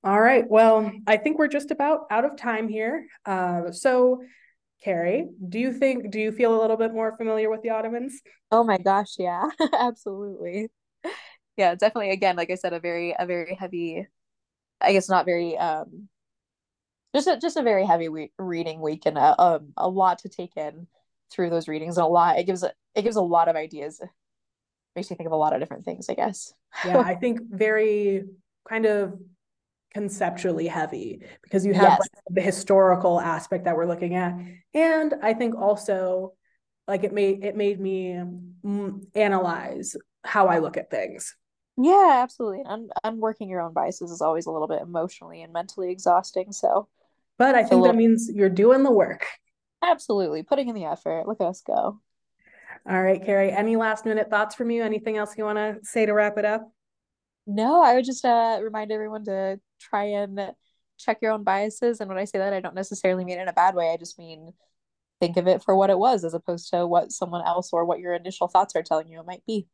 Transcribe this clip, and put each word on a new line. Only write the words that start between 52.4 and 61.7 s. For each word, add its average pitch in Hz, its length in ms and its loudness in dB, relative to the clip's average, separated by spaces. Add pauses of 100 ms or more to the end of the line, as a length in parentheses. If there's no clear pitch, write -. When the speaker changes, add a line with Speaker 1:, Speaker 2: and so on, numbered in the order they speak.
Speaker 1:
All 185 140 0
right, 185 200 2
Carrie, 196 280 2
any 214 240 0
last 220 300 -2
minute 214 240 -2
thoughts 208 260 0
from 233 160 -4
you? 233 120 -2
Anything 214 340 -4
else 208 200 -6
you 220 80 -6
wanna 214 380 -4
say 220 220 0
to 214 80 0
wrap 208 240 2
it 208 80 0
up? 220 240 -2 (760)
Speaker 2:
No, 226 360 2
I 262 140 8
would 254 100 2
just, 262 200 -6
uh, 226 360 4
remind 214 300 -8
everyone 214 340 -6
to 196 340 -4 (200)
try 208 260 -4
and 202 460 -4 (460)
check 226 240 -2
your 220 100 0
own 214 120 -4
biases. 208 580 0